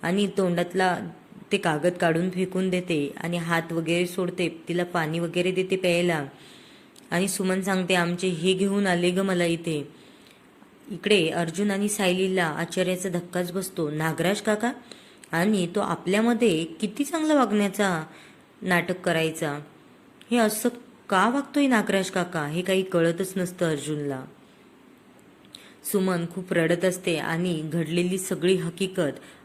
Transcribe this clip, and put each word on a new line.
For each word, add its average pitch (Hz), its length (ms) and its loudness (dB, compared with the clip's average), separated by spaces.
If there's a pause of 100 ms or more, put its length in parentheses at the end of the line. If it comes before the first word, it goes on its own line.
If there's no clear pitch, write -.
आणि 190 240 2
तोंडातला 180 720 0 (540)
ते 202 40 2
कागद 170 360 2
काढून 175 380 0
फेकून 185 400 -2
देते 175 460 0
आणि 170 200 -4
हात 165 360 -2
वगैरे 170 340 0
सोडते, 175 420 -2 (200)
तिला 175 160 0
पाणी 165 340 -2
वगैरे 175 340 0
देते 185 240 0
प्यायला 175 480 2 (840)
आणि 185 180 2
सुमन 185 340 0
सांगते, 185 320 2
"आमचे 175 340 2
हे 180 240 2
घेऊन 196 340 2
आले 175 240 2
ग 180 80 0
मला 190 260 2
इथे." 165 440 -2 (1000)
इकडे 190 380 2
अर्जुन 170 420 -2
आणि 202 180 0
सायलीला 185 560 2
आश्चर्याचा 180 640 -2
धक्काच 175 440 -4
बसतो. 180 380 -4
"नागराज 160 500 0
काका? 220 320 0 (600)
आणि 180 340 2
तो 180 140 -2
आपल्यामध्ये 202 840 2
किती 208 400 -4
चांगला 311 300 0
वागण्याचा 202 720 2 (580)
नाटक 180 380 0
करायचा, 160 580 0 (720)
हे 240 60 2
असं 220 320 2 (400)
का 196 200 4
वागतोय 277 380 2
नागराज 202 440 2
काका, 175 360 -2
हे 160 160 -2
काही 190 200 2
कळतच 170 540 0
नसतं 175 340 -2
अर्जुनला." 143 540 -4 (1700)
सुमन 185 420 2
खूप 185 180 -8
रडत 170 320 2
असते 180 320 0
आणि 165 560 -2
घडलेली 175 460 0
सगळी 185 380 0
हकीकत 170 640 -2 (240)